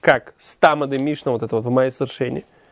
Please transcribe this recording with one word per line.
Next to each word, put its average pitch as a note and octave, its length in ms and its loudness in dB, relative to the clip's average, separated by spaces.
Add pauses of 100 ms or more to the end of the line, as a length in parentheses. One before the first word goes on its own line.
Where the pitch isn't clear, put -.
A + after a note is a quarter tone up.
как - 360 2
Стама D3+ 500 0
де C#3 100 -2
Мишна, C#3+ 340 -2
вот A#2 120 -2
это A2+ 120 -2
вот A2 80 -2
в A#2+ 60 -4
Маасер C3 400 0
Шени, B2+ 360 -6 (260)